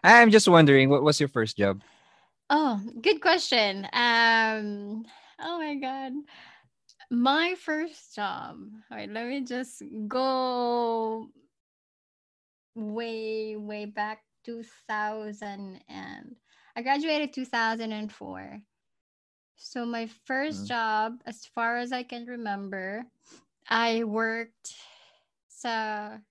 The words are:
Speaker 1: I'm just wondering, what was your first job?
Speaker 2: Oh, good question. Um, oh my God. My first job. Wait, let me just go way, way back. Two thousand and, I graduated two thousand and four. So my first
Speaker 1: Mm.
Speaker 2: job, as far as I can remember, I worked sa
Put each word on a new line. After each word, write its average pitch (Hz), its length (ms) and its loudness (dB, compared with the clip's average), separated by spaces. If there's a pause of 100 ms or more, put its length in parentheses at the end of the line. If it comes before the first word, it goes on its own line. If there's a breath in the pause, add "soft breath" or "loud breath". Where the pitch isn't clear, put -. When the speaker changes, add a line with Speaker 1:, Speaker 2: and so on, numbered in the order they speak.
Speaker 1:
I'm 233 300 10
just 208 180 8
wondering, 143 400 10
what 139 160 4
was 151 160 4
your 143 80 0
first 110 300 -2
job? 98 240 2 (640)
Speaker 2:
Oh, 285 320 2 (220)
good 330 180 2
question. 220 680 0
Um, 220 1120 2 (340 soft breath)
oh 339 220 -8
my 302 180 -6
God. 269 380 -8 (960 soft breath)
My 285 480 2
first 311 600 -8
job. - 400 -8 (320)
Wait, 214 200 -14
let 226 200 -8
me 269 160 -6
just 247 400 -10 (240)
go 240 1200 -2 (1500)
way, 220 840 -8
way 208 280 -10
back. 208 380 -8 (220)
Two 233 200 -12 (240)
thousand 208 1000 -8
and, - 480 -16 (400)
I 240 80 -8
graduated 294 500 0
two 262 140 -6
thousand 226 480 -2
and 214 160 -8
four. 190 480 -14 (960)
So - 320 -12
my 226 240 -6 (160)
first 262 380 -4
Speaker 1:
Mm. 202 40 -10
Speaker 2:
job, 220 420 -2 (160)
as - 200 -16
far 233 320 -4
as 240 160 -6
I 254 80 -6
can 240 240 -14
remember, 202 800 -8 (640 soft breath)
I 226 320 0
worked 226 720 -6 (720 soft breath)
sa 214 720 -8 (120)